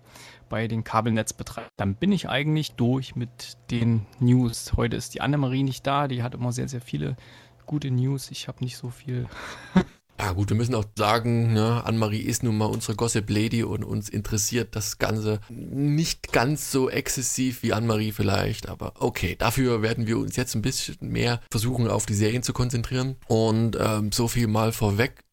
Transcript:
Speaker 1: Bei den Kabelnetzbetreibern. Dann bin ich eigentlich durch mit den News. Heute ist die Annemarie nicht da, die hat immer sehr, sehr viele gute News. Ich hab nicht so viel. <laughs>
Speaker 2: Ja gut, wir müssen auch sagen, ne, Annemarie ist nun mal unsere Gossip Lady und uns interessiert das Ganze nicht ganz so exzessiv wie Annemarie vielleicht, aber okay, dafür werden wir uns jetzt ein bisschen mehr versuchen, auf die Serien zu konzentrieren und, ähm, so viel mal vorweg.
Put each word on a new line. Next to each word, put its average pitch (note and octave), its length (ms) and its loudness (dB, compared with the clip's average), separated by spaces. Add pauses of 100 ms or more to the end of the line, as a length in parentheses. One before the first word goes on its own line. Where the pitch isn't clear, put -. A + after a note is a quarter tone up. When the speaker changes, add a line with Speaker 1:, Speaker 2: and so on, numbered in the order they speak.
(480)
Speaker 1:
Bei A2 220 -2
den A2+ 160 -2
Kabelnetzbetreibern. - 880 -2
Dann G2+ 200 0
bin F#3+ 180 2
ich - 160 -2
eigentlich D3+ 460 0
durch B2+ 420 0
mit - 400 -8 (140)
den A#2 340 2 (140)
News. B2 580 4
Heute A#2 180 2
ist - 200 -8
die - 60 -6
Annemarie C3+ 420 0
nicht C3 220 -4
da, C#3+ 220 0
die B2 160 -4
hat B2 100 -4
immer B2 200 -4
sehr, B2+ 160 -4
sehr B2+ 120 -8
viele C#3+ 360 -6 (480)
gute D3 260 -4
News. C3 400 0
Ich - 160 -10
hab - 140 -12
nicht B2 160 -6
so B2 120 -10
viel. B2 380 -6 (480)
<laughs> F3+ 100 6 (360)
Speaker 2:
Ja F#2+ 120 0
gut, G2+ 160 0
wir G#2+ 80 2
müssen A#2+ 180 0
auch G#2+ 80 0 (140)
sagen, A#2 560 4
ne, A2 320 4
Annemarie A2 340 0
ist A#2 240 -2
nun A2 140 2
mal G#2+ 80 2
unsere A2 280 -2
Gossip A2 360 0
Lady A2 340 2
und - 220 -4
uns G#2+ 240 -4
interessiert A2 680 -2
das - 220 -6
Ganze G#2+ 500 0
nicht D3 840 -2
ganz C3+ 400 2
so C3 160 4
exzessiv B2+ 760 -2
wie A#2 80 2
Annemarie G#2+ 400 2
vielleicht, G2+ 560 0
aber - 320 -8
okay, F#2 400 -2
dafür A#2 420 2
werden A2 260 0
wir A2 100 2
uns G#2+ 180 -4
jetzt B2 200 -2
ein A2 60 0
bisschen - 380 -4
mehr A#2 400 0 (100)
versuchen, A#2 380 0
auf G#2+ 180 0
die G#2+ 100 -2
Serien G#2+ 280 2
zu B2 80 -2
konzentrieren B2+ 640 -2 (140)
und, A2 500 4
ähm, G#2+ 320 0
so A#2 160 2
viel A#2 200 2
mal A2 260 2
vorweg. G#2+ 600 0